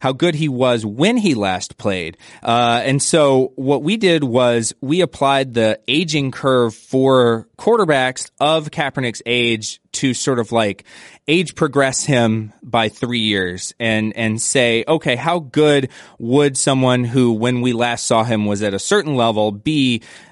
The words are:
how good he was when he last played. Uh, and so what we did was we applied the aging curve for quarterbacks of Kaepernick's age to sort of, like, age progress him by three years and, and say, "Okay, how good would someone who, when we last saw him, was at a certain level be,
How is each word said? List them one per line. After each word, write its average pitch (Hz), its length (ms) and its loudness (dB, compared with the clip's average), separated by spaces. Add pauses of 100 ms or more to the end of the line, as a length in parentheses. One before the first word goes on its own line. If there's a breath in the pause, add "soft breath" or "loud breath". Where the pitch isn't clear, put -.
how 135 100 0
good 165 240 0
he 151 140 -2
was 123 360 0
when 143 300 0
he 202 200 0
last 95 420 -4
played. 90 400 -4 (260 loud breath)
Uh, 117 400 0
and 135 180 0
so 139 540 2
what 135 260 0
we 180 140 -2
did 170 300 2
was 120 560 2
we 147 180 0
applied 135 540 0
the 110 340 0
aging 147 440 -2
curve 123 440 0
for 127 720 2 (100)
quarterbacks 151 720 0 (120)
of 151 280 0
Kaepernick's 131 560 -6
age 117 540 -2 (140)
to 135 200 0
sort 135 240 -2
of, 113 140 -4
like, 110 320 -2 (460 loud breath)
age 170 260 0
progress 135 480 0
him 113 480 0 (100)
by 113 280 -2
three 120 320 -6
years 95 580 -2
and, 110 380 -2
and 113 240 -2
say, 117 440 0
"Okay, 151 300 -2
how 165 240 -2
good 143 500 2 (300 loud breath)
would 139 380 2
someone 127 480 2
who, 120 260 2
when 120 300 0
we 123 100 0
last 120 340 -2
saw 113 200 2
him, 107 200 0
was 104 160 -2
at 101 120 -2
a 95 60 -4
certain 156 360 -2
level 107 360 2
be, 123 500 -2 (300 loud breath)